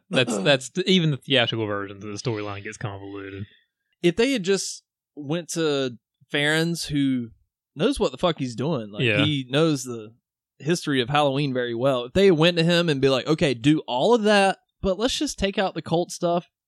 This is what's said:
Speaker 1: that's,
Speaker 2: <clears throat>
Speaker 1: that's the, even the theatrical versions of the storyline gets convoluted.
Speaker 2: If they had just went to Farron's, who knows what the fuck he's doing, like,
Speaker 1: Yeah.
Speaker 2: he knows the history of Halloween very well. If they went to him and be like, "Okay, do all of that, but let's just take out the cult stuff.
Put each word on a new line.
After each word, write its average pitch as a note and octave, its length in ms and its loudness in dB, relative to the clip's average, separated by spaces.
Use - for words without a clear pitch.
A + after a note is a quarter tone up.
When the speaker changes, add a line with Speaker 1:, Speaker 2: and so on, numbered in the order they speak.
Speaker 1:
that's, B2 280 0
Speaker 2:
<clears throat> G2+ 60 -4
Speaker 1:
that's C#3 280 2
the, F3+ 180 -2
even E3+ 220 4
the C3+ 60 -2
theatrical A#2 500 0
versions G2+ 360 -8
of G#2+ 80 -10
the G2+ 60 -8
storyline G#2 460 -6
gets G#2+ 140 -12
convoluted. G2 680 -10
Speaker 2:
If E3+ 140 2
they B3+ 160 2
had B3 100 -2
just F#3 420 -2
went D3 340 -6
to C#3 500 -2
Farron's, D#3+ 540 0
who C3+ 440 -2
knows A3+ 240 0
what F3 120 0
the B2+ 60 -12
fuck F3 220 0
he's B2 160 -6
doing, A#2+ 340 -4
like, G#2 140 -6
Speaker 1:
Yeah. G#2+ 220 2
Speaker 2:
he C3+ 220 -2
knows C#3+ 360 0
the A#2 320 -12
history C#3+ 420 0
of A#2 80 -4
Halloween C#3+ 440 0
very B2 220 -4
well. B2 300 0
If C3 80 -12
they G3 180 6
went E3+ 240 4
to E3 80 2
him F3 240 2
and C#3 140 0
be C3+ 80 6
like, C3 180 0
"Okay, D#3 260 2
do C#3+ 340 4
all C#3 260 2
of A3 100 4
that, G3+ 340 4
but F#3+ 160 0
let's A#3 220 -2
just - 180 -6
take G3 200 -2
out F#3+ 160 0
the D#3+ 80 -6
cult E3+ 320 -2
stuff. F3 360 -2